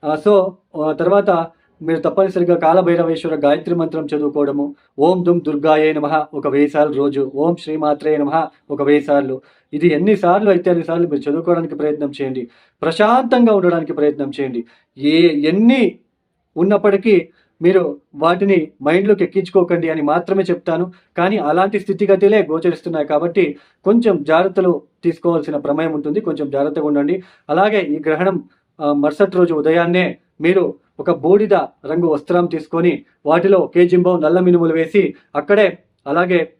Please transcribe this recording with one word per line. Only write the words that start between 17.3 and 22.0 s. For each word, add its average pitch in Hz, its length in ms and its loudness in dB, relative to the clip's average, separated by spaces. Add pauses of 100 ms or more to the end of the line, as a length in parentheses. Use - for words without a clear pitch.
మీరు 170 380 2 (140)
వాటిని 175 540 0 (140)
మైండ్లోకి 190 420 2
ఎక్కించుకోకండి 175 640 0
అని 160 140 -2
మాత్రమే 170 400 0
చెప్తాను. 175 500 -4 (240)
కానీ 190 200 0
అలాంటి 185 440 0
స్థితిగతులే 196 720 2